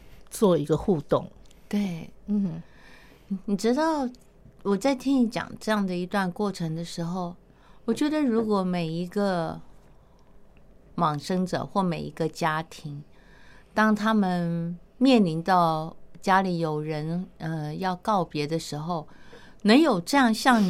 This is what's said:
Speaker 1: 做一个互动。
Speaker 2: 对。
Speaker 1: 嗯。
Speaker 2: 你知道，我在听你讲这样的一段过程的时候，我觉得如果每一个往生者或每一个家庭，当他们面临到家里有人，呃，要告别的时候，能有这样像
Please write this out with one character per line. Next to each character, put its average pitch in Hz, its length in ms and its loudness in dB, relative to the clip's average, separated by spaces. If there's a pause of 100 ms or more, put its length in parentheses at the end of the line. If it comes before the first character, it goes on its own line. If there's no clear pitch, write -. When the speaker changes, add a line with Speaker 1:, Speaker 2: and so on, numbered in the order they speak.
(320)
Speaker 1:
做 185 260 4
一 147 80 -2
个 156 100 0
互 160 260 0
动。 - 280 -2 (400)
Speaker 2:
对。 190 400 -4 (180)
Speaker 1:
嗯。 196 340 -2 (840)
Speaker 2:
你 - 100 -2
知 226 200 0
道， 302 320 0 (560)
我 202 140 0
在 269 180 0
听 262 260 2
你 226 60 2
讲 - 320 -6
这 - 120 -2
样 208 140 0
的 185 100 -4
一 180 100 -4
段 185 260 -2
过 208 200 -2
程 165 220 -6
的 165 120 -8
时 - 180 -8
候， 175 320 -6 (480)
我 339 100 0
觉 294 160 0
得 302 120 0
如 233 240 2
果 202 180 2
每 180 240 -2
一 165 200 -4
个 175 520 -2 (1400)
往 156 240 0
生 185 260 -2
者 143 200 -4
或 196 180 -2
每 160 180 -2
一 147 100 -8
个 160 180 -4
家 160 340 -2
庭， 147 400 -14 (720)
当 214 200 4
他 208 200 0
们 175 640 0 (200)
面 247 260 6
临 165 200 -2
到 165 520 2 (260)
家 190 200 4
里 180 180 0
有 156 200 -2
人， 156 460 -4 (140)
呃， 156 360 -6
要 185 220 -2
告 202 260 0
别 147 240 -4
的 160 100 -2
时 147 200 -8
候， 160 300 -6 (560)
能 214 140 8
有 285 220 4
这 269 180 0
样 247 160 6
像 233 360 4